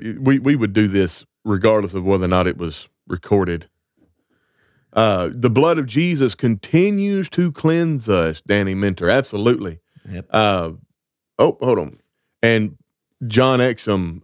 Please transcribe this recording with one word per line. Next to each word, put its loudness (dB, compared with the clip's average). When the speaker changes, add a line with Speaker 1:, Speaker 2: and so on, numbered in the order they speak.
Speaker 1:
we, 2
we 2
would 0
do 4
this 0
regardless 0
of -6
whether 2
or 0
not 2
it -4
was -10
recorded. -2
Uh, 2
"The 0
blood 4
of -4
Jesus 0
continues 0
to 0
cleanse -2
us," 0
Danny 0
Mentor. -2
Absolutely. -2
Speaker 2:
Yep. -12
Speaker 1:
Uh, 0
oh, 2
hold 0
on. -8
And 2
John 2
Exum, -2